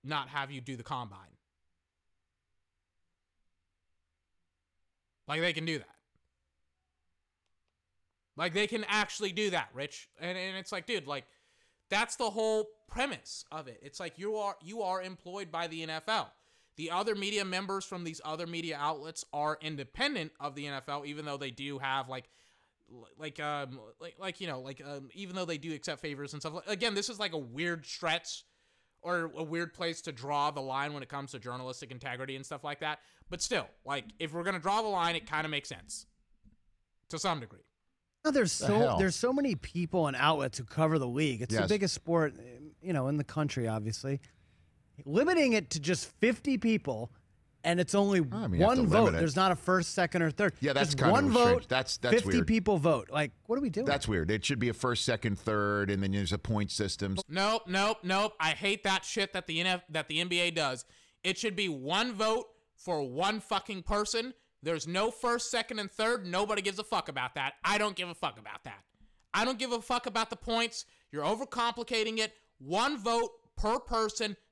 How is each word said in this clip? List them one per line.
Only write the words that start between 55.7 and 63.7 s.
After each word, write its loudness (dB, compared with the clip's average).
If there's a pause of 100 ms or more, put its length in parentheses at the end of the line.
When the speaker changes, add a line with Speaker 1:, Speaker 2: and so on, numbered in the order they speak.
Speaker 3:
and 2
then 0
there's 0
a 0
point -2
system. -2 (100)
Speaker 1:
Nope, 0
nope, 2
nope. 2
I 2
hate -2
that 2
shit -2
that -6
the -2
N 2
F, 2
that -4
the -2
N 0
B 2
A 2
does. -2 (380)
It 0
should -2
be 0
one 0
vote 2 (280)
for -2
one 0
fucking -4